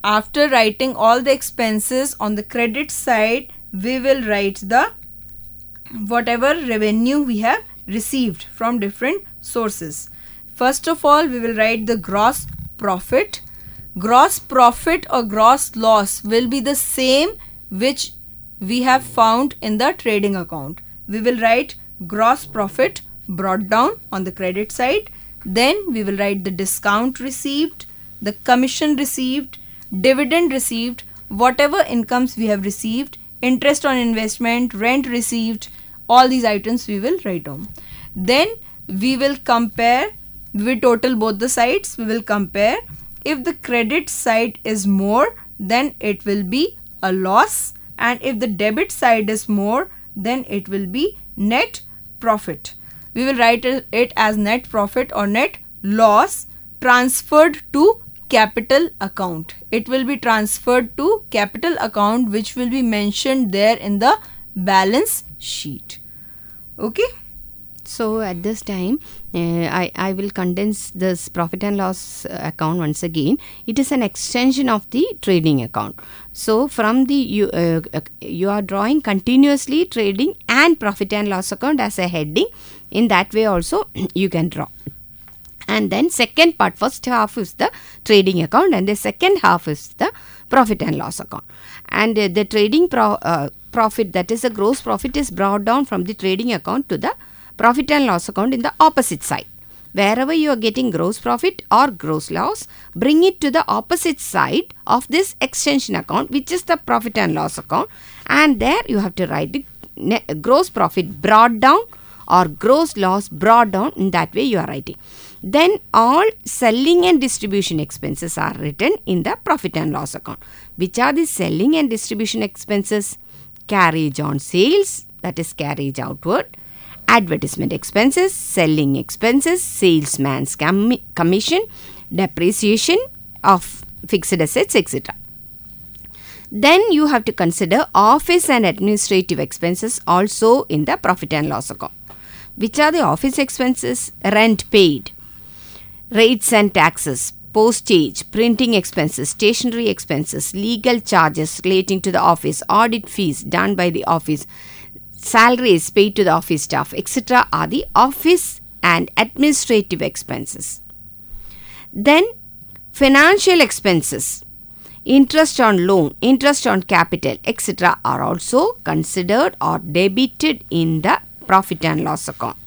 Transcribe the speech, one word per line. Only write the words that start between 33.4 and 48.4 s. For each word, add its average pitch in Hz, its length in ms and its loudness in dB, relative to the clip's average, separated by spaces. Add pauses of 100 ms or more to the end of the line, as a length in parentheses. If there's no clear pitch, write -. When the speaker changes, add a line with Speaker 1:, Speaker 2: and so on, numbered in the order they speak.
Speaker 1:
interest 277 440 2
on 262 120 2
investment, 233 760 -2
rent 254 340 0
received, 233 600 -4 (420)
all 254 180 8
these 254 180 0
items 214 420 -2
we 202 120 -4
will 294 260 -2
write 180 180 -6
down। 147 240 -12 (480)
Then 247 320 2 (400)
we 226 300 -2
will 277 260 0
compare, 240 680 0 (420)
we 202 100 -6
will 240 160 0
total 247 360 2
both 220 240 -2
the 240 100 -2
sides, 254 480 -2
we 233 80 -8
will 220 180 -4
compare। 208 540 -2 (480)
If 277 180 -4
the 339 100 -2
credit 240 560 -2
side 226 540 -2
is 214 240 -4
more, 208 480 0 (240)
then 240 400 -2
it 208 260 -4
will 202 180 -2
be 247 340 -4 (260)
a 190 80 0
loss, 190 600 0 (260)
and 233 220 -2
if 247 180 -4
the 247 80 -2